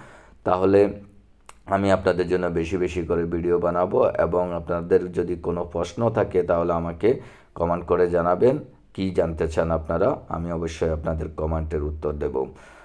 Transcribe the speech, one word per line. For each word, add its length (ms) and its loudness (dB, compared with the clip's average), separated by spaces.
তাহলে 440 4
আমি 260 2
আপনাদের 360 2
জন্য 180 2
বেশি 300 0
বেশি 260 -2
করে 220 0
ভিডিও 340 0
বানাবো 500 2
এবং 440 0
আপনাদের 600 0
যদি 240 -2
কোনো 280 -4
প্রশ্ন 460 -2
থাকে, 320 0
তাহলে 300 2
আমাকে 480 0
কমেন্ট 320 -2
করে 240 2
জানাবেন 480 2
কি 160 -2
জানতে 380 0
চান 220 0
আপনারা, 460 0
আমি 240 -6
অবশ্যই 380 -2
আপনাদের 380 -4
কমেন্টের 540 -4
উত্তর 300 -4
দেব। 340 -2